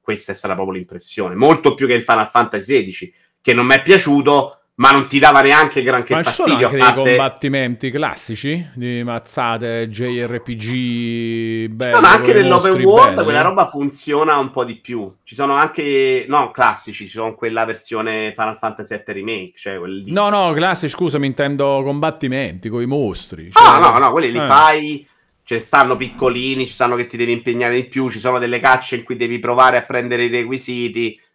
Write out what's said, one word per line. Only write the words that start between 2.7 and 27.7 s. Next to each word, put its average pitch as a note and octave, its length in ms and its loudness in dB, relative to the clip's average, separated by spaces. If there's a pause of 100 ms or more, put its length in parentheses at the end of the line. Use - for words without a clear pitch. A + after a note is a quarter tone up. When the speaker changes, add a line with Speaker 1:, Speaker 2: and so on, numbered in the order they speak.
Speaker 1:
che A#2+ 140 2
non A#2 120 2
mi C3 80 6
è C3 80 2
piaciuto, C#3+ 760 4 (180)
ma C3 140 6
non C#3 160 4
ti C#3 140 0
dava C#3 220 8
neanche C#3 400 4
granché B2 320 0
Speaker 2:
Ma E3 100 0
ci B2 80 -2
sono E4+ 160 0
Speaker 1:
fastidio, A#2+ 200 2
Speaker 2:
anche C#3 100 -2
Speaker 1:
a - 0 -
Speaker 2:
dei B2 160 4
Speaker 1:
parte C3 80 -2
Speaker 2:
combattimenti C3 880 0
classici C#3+ 840 -6
di B2 300 -6
mazzate, A#2 840 -6
J A#2+ 380 -6
R A#2 160 -8
P B2 140 -10
G A#2 1120 -6
bello, A#2+ 320 -2
Speaker 1:
No, - 0 -
ma F3 100 6
anche - 220 4
Speaker 2:
con G#3 80 6
i - 20 4
Speaker 1:
nell'open F#3 280 4
Speaker 2:
mostri F#3 140 2
Speaker 1:
world A3 300 6
Speaker 2:
belli. E3+ 100 0
Speaker 1:
quella D3 180 0
roba F#3 260 2
funziona D3 680 -2
un C3+ 120 -4
po' C3 140 -4
di A#2 160 -12
più. A2 420 -12
Ci - 120 -20
sono C#3 200 -2
anche, C#3 760 0
no, C#3 220 0
classici, A2 540 -2
ci F#2+ 120 -20
sono A2+ 180 -6
quella A2+ 300 -4
versione A2 680 -6
Final A2 240 -6
Fantasy A2 360 -8
sette G#2 180 -12
Remake, G2 440 -10
cioè G2 220 -12
quelli F#2+ 260 -12
lì. A2 80 -10
Speaker 2:
No, G3+ 180 0
no, F#3+ 220 0
classici, E3 420 -2
scusami, D3 320 -2
intendo C#3 580 -2
combattimenti C3+ 840 -6
con A#2 140 -6
i B2 40 -4
mostri, G2+ 680 -6
Speaker 1:
Ah, - 300 6
Speaker 2:
cioè B2+ 100 6
Speaker 1:
no, A#2 60 4
no, C3+ 120 4
quelli D3 220 0
li A#2+ 60 -2
Speaker 2:
eh. D3 80 -2
Speaker 1:
fai, D3+ 600 4 (380)
ce - 120 -6
ne A2+ 40 -4
stanno B2+ 360 2
piccolini, B2+ 680 -2
ci - 60 -16
stanno B2 240 0
che A#2+ 100 -4
ti A#2+ 100 -14
devi A#2+ 160 -2
impegnare A#2+ 420 -2